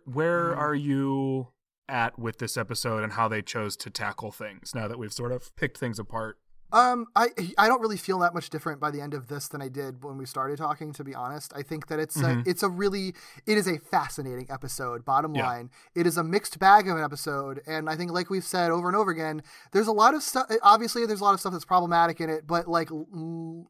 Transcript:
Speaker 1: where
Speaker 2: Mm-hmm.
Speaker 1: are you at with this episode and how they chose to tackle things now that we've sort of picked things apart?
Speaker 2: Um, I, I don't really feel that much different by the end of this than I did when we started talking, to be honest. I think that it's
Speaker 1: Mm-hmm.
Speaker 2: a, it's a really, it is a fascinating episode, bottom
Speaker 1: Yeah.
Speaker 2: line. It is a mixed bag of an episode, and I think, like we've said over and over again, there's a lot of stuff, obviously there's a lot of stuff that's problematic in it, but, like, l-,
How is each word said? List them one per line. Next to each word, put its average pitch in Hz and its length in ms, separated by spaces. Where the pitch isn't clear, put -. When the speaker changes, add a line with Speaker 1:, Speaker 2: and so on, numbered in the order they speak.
Speaker 1:
where 170 460
Speaker 2:
Mm-hmm. 160 100
Speaker 1:
are 147 140
you 139 720
at 120 280
with 113 220
this 117 160
episode 110 480
and 107 100
how 113 140
they 107 140
chose 104 360
to - 120
tackle 104 420
things - 420
now 110 140
that 117 100
we've 107 160
sort 120 200
of - 240
picked 131 200
things 117 220
apart? 110 380
Speaker 2:
Um, 240 340
I, 233 140
I 208 120
don't 247 120
really 214 160
feel 185 220
that 175 140
much 170 160
different 151 320
by 151 100
the 143 80
end 143 140
of 131 140
this 143 220
than 143 120
I 135 80
did 131 340
when 139 140
we 135 80
started 135 320
talking, 151 360
to 147 100
be 135 120
honest. 131 400
I 143 80
think 156 240
that 156 120
it's 156 180
Speaker 1:
Mm-hmm. 127 220
Speaker 2:
a, 120 100
it's 180 140
a 196 60
really, 190 440
it 214 120
is 190 100
a 165 100
fascinating 131 720
episode, 127 560
bottom 147 300
Speaker 1:
Yeah. 127 120
Speaker 2:
line. 120 220
It 175 120
is 160 100
a 170 60
mixed 170 340
bag 196 320
of 170 80
an 156 60
episode, 139 640
and 156 220
I 156 80
think, 175 140
like 180 180
we've 190 140
said 175 280
over 175 160
and 185 100
over 196 140
again, 156 320
there's 214 140
a 226 60
lot 220 200
of 302 100
stuff, - 240
obviously 226 420
there's 208 160
a - 40
lot 202 80
of 190 80
stuff 190 120
that's 165 120
problematic 170 560
in 160 80
it, 156 180
but, 170 220
like, 165 200
l-, 165 800